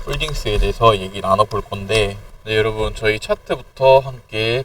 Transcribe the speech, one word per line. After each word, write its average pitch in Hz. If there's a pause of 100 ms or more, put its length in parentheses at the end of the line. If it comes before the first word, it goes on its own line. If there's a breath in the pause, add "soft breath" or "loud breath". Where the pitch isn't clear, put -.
홀딩스에 139
대해서 101
얘기 95
나눠볼 98
건데, 101 (280)
네, 110
여러분, 107
저희 107
차트부터 -
함께 117